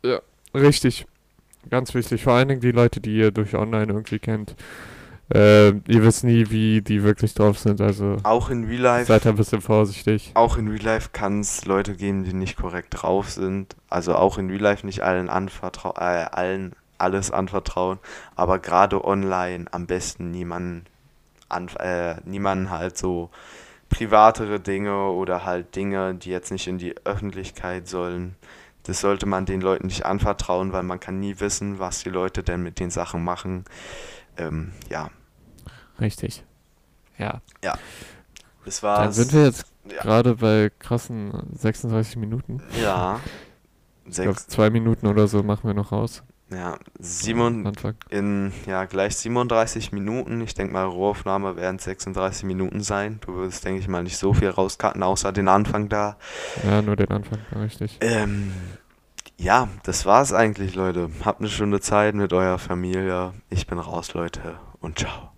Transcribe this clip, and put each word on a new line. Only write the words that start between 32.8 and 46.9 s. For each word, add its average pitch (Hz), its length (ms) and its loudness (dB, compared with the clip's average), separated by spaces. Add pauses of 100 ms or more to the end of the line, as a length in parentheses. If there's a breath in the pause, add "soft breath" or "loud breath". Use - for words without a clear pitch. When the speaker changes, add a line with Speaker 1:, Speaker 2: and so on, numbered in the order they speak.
Speaker 2:
Sachen 85 340 -6
machen. 90 400 -6 (760 loud breath)
Ähm, 80 340 -6 (180)
ja. - 180 -8 (880 loud breath)
Speaker 1:
Richtig. - 460 -6 (720)
Ja. - 240 -8 (240)
Speaker 2:
Ja. - 140 -4 (880 loud breath)
Das - 140 -10
Speaker 1:
Dann 104 100 0 (160)
Speaker 2:
war's. 101 100 -2
Speaker 1:
sind 123 160 2
wir 151 140 8
jetzt - 180 0 (260)
Speaker 2:
Ja. 87 120 -10
Speaker 1:
gerade 117 340 4
bei 107 420 4
krassen 113 540 -6 (220)
sechsunddreißig 110 640 -2
Minuten. 113 460 -6 (180)
Speaker 2:
Ja. 95 380 0 (880 loud breath)
Speaker 1:
Ich - 100 -18
glaub, 92 200 0
Speaker 2:
Sechs- - 120 -16
Speaker 1:
zwei 107 220 4
Minuten 113 360 2
oder 104 200 6
so 101 160 2
machen 104 260 -2
wir 101 60 0
noch 101 160 -4
raus. 107 320 -4 (260)
Speaker 2:
Ja, 90 280 -8 (240)